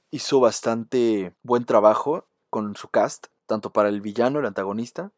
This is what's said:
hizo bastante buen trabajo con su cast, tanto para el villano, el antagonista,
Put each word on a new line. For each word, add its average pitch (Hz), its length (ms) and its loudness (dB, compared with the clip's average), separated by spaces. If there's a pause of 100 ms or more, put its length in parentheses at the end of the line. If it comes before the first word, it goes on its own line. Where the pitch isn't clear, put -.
hizo 139 300 0
bastante 113 1040 0
buen 120 220 0
trabajo 113 600 4 (240)
con 104 260 -6
su - 120 -18
cast, - 400 0 (180)
tanto 107 260 -4
para 104 180 2
el 104 120 -4
villano, 117 380 -2
el 131 80 -4
antagonista, 104 720 -6